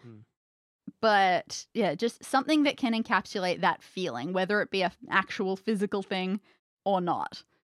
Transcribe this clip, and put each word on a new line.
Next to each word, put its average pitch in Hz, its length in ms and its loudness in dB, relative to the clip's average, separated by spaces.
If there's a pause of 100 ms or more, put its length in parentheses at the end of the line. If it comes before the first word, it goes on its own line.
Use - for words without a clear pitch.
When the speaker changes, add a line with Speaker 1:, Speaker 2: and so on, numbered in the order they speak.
Speaker 1:
Hmm. 113 180 -20 (840)
Speaker 2:
But, 196 720 2
yeah, 185 200 2
just 226 300 -4
something 285 400 2
that 285 120 0
can 233 160 -2
encapsulate 190 680 -2
that 180 220 2
feeling, 151 500 -6
whether 185 280 0
it - 100 -4
be 190 120 0
an 170 100 0 (160)
actual 190 480 0
physical 202 460 -2
thing 190 380 -2 (440)
or 196 160 2
not. 147 420 -2 (240)